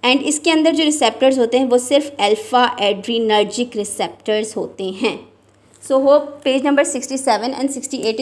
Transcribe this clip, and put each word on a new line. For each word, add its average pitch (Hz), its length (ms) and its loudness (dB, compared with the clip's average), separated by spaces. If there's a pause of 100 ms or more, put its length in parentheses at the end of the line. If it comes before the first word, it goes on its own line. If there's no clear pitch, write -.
And 262 160 4
इसके 302 300 0
अंदर 320 240 4
जो 311 80 2
रिसेप्टर्स 269 560 2
होते 240 200 2
हैं, 269 100 2
वो 240 80 4
सिर्फ 285 440 0
alpha 214 460 2 (140)
adrenergic 214 920 0
रिसेप्टर्स 214 800 -4
होते - 340 -8
हैं। 196 280 -2 (720)
So 269 160 4
hope 269 220 -2 (180)
page 262 180 0
number 285 260 2
sixty-seven 254 720 -4
and 277 160 -4
sixty-eight 220 460 -6